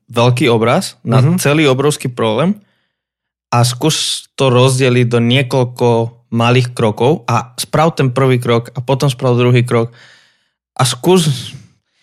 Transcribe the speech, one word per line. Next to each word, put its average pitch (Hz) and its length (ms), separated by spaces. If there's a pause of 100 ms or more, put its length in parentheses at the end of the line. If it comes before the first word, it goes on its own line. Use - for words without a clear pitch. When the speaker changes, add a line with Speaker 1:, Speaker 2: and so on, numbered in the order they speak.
Speaker 1:
veľký 120 420
obraz, 117 540
na 113 180
Speaker 2:
Mhm. 156 160
Speaker 1:
celý 151 300
obrovský 139 420
problém 120 460 (960)
a 120 140
skús - 720
to 139 160
rozdeliť 127 580
do 117 120
niekoľko 123 680 (420)
malých 123 420
krokov 120 540
a 117 300
sprav 160 360
ten 135 180
prvý 131 280
krok 120 320
a - 100
potom 135 260
sprav 127 280
druhý 123 280
krok 120 280 (840)
a - 120
skús... 160 680 (520)